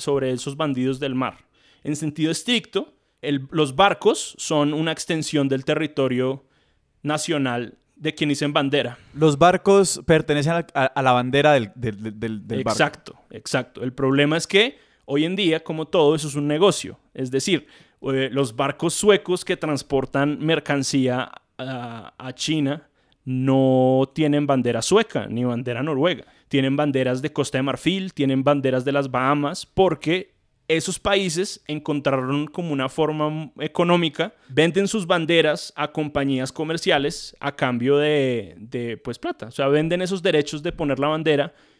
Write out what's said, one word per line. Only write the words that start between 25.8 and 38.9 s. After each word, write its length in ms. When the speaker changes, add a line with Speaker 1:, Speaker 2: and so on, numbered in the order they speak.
Speaker 1:
noruega. 420
Tienen 300
banderas 440
de 120
Costa 260
de 40
Marfil, 520
tienen 300
banderas 400
de 80
las 180
Bahamas, 560
porque 720
esos 280
países 680
encontraron 800
como 280
una 160
forma 680
económica, 760
venden 360
sus 200
banderas 720
a 160
compañías 600
comerciales 880
a 160
cambio 400
de, 600
de, 400